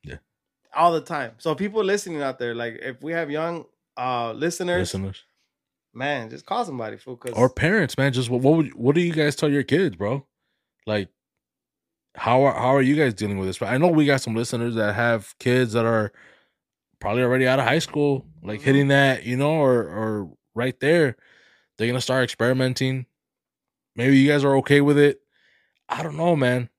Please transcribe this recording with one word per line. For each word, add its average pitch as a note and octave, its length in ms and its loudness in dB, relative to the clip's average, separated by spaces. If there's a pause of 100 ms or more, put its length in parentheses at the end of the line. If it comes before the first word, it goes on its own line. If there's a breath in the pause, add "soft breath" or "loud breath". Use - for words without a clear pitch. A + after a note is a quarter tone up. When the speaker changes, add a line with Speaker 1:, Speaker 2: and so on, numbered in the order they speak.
Speaker 1:
Yeah. C2+ 140 -16 (580)
Speaker 2:
All E3 180 2
the D#3+ 80 -2
time. C#3 380 -10
So D#3 160 -4
people G3+ 300 -4
listening F#3+ 380 -4
out C3 160 -6
there, A#2+ 160 -6
like, A#2 280 -8
if B2+ 200 -14
we D#3 100 -10
have E3 180 -6
young, D#3+ 360 -6 (300)
uh, B2 360 -4
listeners, F3 480 -4 (140)
Speaker 1:
Listeners. F#2+ 300 -10 (720)
Speaker 2:
man, B2+ 360 -6
just C#3 160 -18
call A3+ 180 -4
somebody, A#2+ 320 -10
fool. B2+ 200 -16
'Cause B2 180 -12
Speaker 1:
Or B2 140 4
parents, D#3+ 480 0
man. C3+ 160 0
Just A#2+ 180 -2
what, B2 100 0
what C#3+ 160 6
would, D#3 180 0
what C3 200 2
do F3 80 4
you E3+ 100 0
guys D3+ 240 0
tell D3+ 140 0
your C#3+ 120 0
kids, C#3+ 320 0
bro? G#2 320 -6 (600)
Like, G#2 240 -4 (1040)
how B2 260 2
are, C3+ 120 4
how B2+ 200 0
are C#3 80 2
you C#3 140 2
guys C3+ 180 0
dealing G2+ 240 -4
with F#2+ 100 -4
this? F#2 140 -8
I B2 160 -2
know E3 100 4
we D#3 160 4
got C#3 160 2
some A2 140 -6
listeners A#2 400 -4
that G#2 220 0
have A#2 420 -2
kids B2 360 0
that A#2 100 2
are A2+ 280 0 (840 soft breath)
probably A2 240 -2
already B2+ 240 2
out C3 140 2
of A#2+ 60 0
high C#3 120 2
school, C#3+ 480 -2 (160)
like, G#2 160 -10
Speaker 2:
Mm-hmm. - 80 -4
Speaker 1:
hitting C#3 220 4
that, C#3 360 2
you B2 120 -4
know, C#3+ 160 0
or, C3 360 2
or G#2 420 -6 (260)
right B2 240 -4
there. D3 360 2 (640 soft breath)
They're A2+ 80 0
gonna B2 140 -2
start B2+ 240 0
experimenting. C3 840 0 (880)
Maybe C3+ 240 4
you C3+ 100 6
guys D3 140 2
are C#3 140 4
okay C#3+ 240 4
with C#3+ 180 4
it. C#3+ 220 4 (680)
I - 140 -6
don't D3+ 140 -10
know, E3 180 0
man. B2 340 0 (100)